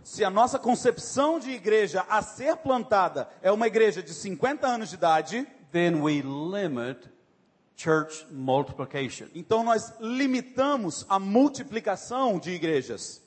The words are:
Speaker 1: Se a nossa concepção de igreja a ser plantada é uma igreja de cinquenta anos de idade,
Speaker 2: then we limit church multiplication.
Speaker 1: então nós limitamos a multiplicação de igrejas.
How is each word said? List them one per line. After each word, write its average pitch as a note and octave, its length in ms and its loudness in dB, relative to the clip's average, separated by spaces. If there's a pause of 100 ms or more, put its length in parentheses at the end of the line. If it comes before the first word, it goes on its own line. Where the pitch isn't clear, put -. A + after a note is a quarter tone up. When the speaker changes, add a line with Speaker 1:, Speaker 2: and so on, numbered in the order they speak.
Speaker 1:
Se - 220 -4
a F#3+ 60 0
nossa A#3+ 280 2
concepção B3+ 800 0
de B3+ 140 -8
igreja G3+ 560 2
a G#3+ 140 2
ser D4+ 340 -2
plantada G3 720 2 (120)
é F#3 120 4
uma A3 160 2
igreja G3+ 340 4
de E3+ 100 -14
cinquenta G#3 540 -2
anos A#3 240 -2
de D#3+ 60 -14
idade, E3 500 2 (240)
Speaker 2:
then E3+ 320 2
we D3 200 2
limit C#3+ 880 -6 (680)
church D#3 540 0
multiplication. C3+ 1040 -4
Speaker 1:
então A3 300 0
nós A3+ 340 0
limitamos B3+ 1120 -2
a G3 100 2
multiplicação A3+ 1200 0
de D#3+ 140 -8
igrejas. D3 760 -4